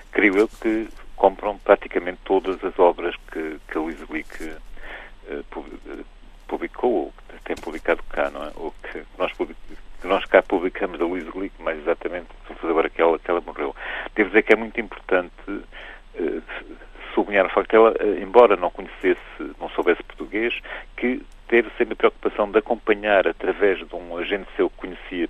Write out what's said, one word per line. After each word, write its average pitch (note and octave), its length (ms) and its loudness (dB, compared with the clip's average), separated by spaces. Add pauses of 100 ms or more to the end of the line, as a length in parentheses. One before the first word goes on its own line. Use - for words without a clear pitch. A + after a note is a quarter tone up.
(120)
creio G2 260 4
eu, A2 100 6
que A2 400 -4 (280)
compram G2 420 2
praticamente F2+ 640 2
todas F#2 400 0
as F#2 140 -4
obras F2 380 4 (160)
que, D#2 260 -8 (100)
que - 100 -8
a D#2+ 40 0
Louise D#2+ 240 -8
Glück, - 380 -12
eh, - 1080 -14
pub-, - 300 -14 (100)
eh, - 140 -14 (440)
publicou, E2 440 -2 (140)
ou C2 80 -12 (140)
que - 160 -18
tem D#2+ 120 -6
publicado D#2 540 -4
cá, D2 200 -2
não C#2+ 160 -10
é? D2+ 100 -10
Ou D#2+ 180 -10 (100)
que - 180 -12 (160)
nós F2+ 160 -2
public-, - 240 -8 (440)
que F2+ 60 -8
nós F#2 180 0
cá F#2+ 160 6
publicamos F#2 580 -2
da E2+ 60 0
Louise E2+ 240 -6
Glück, F#2+ 220 -8 (100)
mais E2 180 -4
exatamente, E2+ 480 -4 (200)
sobretudo - 220 -8
agora D#2+ 200 2
que - 120 -6
ela, E2 180 4
que - 100 -6
ela F2 120 2
morreu. D2 340 -8 (400)
Devo G2+ 140 2
dizer G#2 140 4
que A2 100 4
é - 20 8
muito A2+ 240 -2
importante, F#2 540 -4 (800)
eh, E2 240 -4 (720)
sublinhar G2+ 320 2
o F2 40 -2
facto G2 200 0
que - 60 6
ela, A2 240 10
eh, F#2+ 220 0
embora G#2 340 8
não F2+ 140 0
conhecesse, F#2 500 -2 (400)
não E2 120 -8
soubesse E2+ 320 2
português, A2 500 -6 (420)
que B2+ 260 -2 (280)
teve A#2 280 4
sempre G#2+ 160 0
a - 40 -6
preocupação - 520 0
de G#2 100 4
acompanhar G#2 680 2
através F#2 580 0
de - 100 -14
um F2 220 -12
agente F#2 380 -4
seu F#2 140 2
que - 80 -14
conhecia F2 520 -6